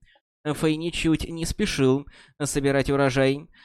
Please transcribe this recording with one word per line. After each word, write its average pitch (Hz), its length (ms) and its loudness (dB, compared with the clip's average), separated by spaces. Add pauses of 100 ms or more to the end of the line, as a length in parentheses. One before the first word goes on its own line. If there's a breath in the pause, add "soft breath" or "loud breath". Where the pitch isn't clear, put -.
(440 soft breath)
Фэй 151 320 0
ничуть 160 520 -2
не 165 180 -10
спешил 143 600 0 (340 loud breath)
собирать 139 520 0
урожай. 139 580 2 (160 soft breath)